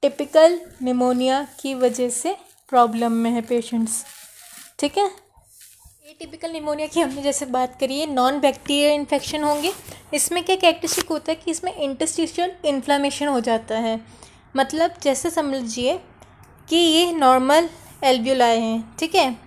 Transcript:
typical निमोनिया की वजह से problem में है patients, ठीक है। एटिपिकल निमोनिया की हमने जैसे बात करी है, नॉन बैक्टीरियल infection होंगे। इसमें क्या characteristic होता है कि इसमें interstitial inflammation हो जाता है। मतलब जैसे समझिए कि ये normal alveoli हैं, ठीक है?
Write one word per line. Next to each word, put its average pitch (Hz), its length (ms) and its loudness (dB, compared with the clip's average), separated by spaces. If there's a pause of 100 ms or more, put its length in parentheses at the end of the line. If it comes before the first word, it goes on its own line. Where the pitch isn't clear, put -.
typical 311 580 4 (220)
निमोनिया 254 600 2 (180)
की 269 140 -6
वजह 247 360 0
से 339 260 -4 (320)
problem 233 440 2
में 233 180 0
है 233 120 -2
patients, 233 600 -4 (760)
ठीक 294 200 -2
है। 403 120 0 (1000)
एटिपिकल 320 420 -14
निमोनिया 302 340 -6
की 302 140 -2
हमने 277 220 -2
जैसे 277 260 -2
बात 254 320 -4
करी 269 200 -2
है, 320 60 -2
नॉन 269 340 0
बैक्टीरियल 285 520 2
infection 294 520 -2
होंगे। 294 280 0 (420)
इसमें 339 300 -2
क्या 370 120 2
characteristic 339 520 0
होता 311 240 -4
है 320 40 -2
कि - 140 -8
इसमें 339 240 -6
interstitial 320 760 -4 (120)
inflammation 285 640 0
हो 269 120 0
जाता 226 380 -2
है। 226 220 -2 (560)
मतलब 311 460 0
जैसे 277 280 0
समझिए 269 680 -4 (720)
कि 320 80 0
ये 339 360 4
normal 285 560 4 (360)
alveoli 247 560 4
हैं, 220 380 -4
ठीक 320 160 -4
है? 269 320 2